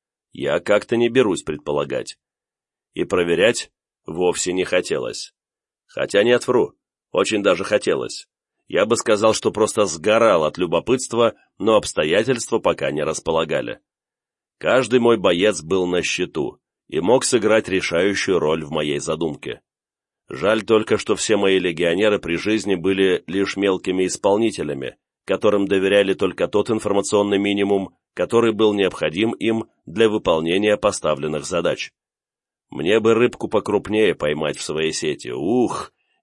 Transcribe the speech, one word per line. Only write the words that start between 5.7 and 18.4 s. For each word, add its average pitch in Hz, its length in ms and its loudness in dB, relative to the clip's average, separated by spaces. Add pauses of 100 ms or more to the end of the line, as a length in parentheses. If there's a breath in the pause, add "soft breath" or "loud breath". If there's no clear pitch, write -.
Хотя - 380 0
нет, 120 240 2
вру, 120 260 2 (380)
очень 101 320 0
даже 95 200 2
хотелось. 85 640 -2 (400)
Я 95 180 0
бы 113 100 2
сказал, 110 380 2
что - 180 -2
просто 107 340 0
сгорал 95 600 2
от 76 120 -4
любопытства, 110 800 0 (220 soft breath)
но 107 180 4
обстоятельства 107 840 0
пока 80 320 -2
не 73 120 -4
располагали. 76 760 -4 (800)
Каждый 117 420 2
мой 117 180 4
боец 92 440 2
был 92 240 0
на 90 160 0
счету 80 580 -4 (280)
и 76 120 -6
мог 113 260 2
сыграть 107 420 2
решающую 92 720 0
роль 80 240 0